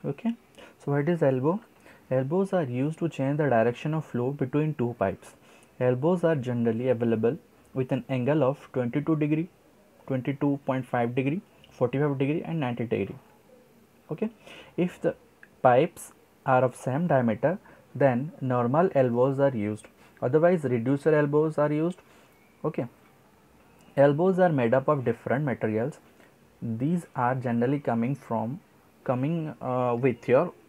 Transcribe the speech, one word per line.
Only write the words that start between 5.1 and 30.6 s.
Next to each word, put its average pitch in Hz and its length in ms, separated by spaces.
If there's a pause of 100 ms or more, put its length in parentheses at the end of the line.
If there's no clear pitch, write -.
Elbows 135 440
are 165 120
generally 120 540
available 117 480 (360)
with 131 180
an 131 180
angle 135 340
of 135 300
twenty-two 143 420
degree, 151 320 (600)
twenty-two 139 580
point 131 220
five 120 260
degree, 139 260 (300)
forty-five 135 480
degree 139 240
and 165 180
ninety 123 260
degree. - 300 (960)
Okay, 214 200 (440)
if 175 240
the - 160 (460)
pipes 131 500 (340)
are 127 180
of 127 120
same 143 320
diameter, 139 520 (360)
then 131 360 (100)
normal 127 540
elbows 127 440
are 139 160
used, 107 300 (360)
otherwise 156 420
reducer 131 520
elbows 151 420
are 147 140
used. 160 280 (680)
Okay, 151 220 (1080)
elbows 156 440
are 180 100
made 123 240
up 135 160
of 139 160
different 120 400
materials. 113 540 (640)
These 131 520
are 127 220
generally 123 440
coming 120 360
from, 127 460 (420)
coming, 151 580
uh, 123 380
with 127 300
your 143 240 (160)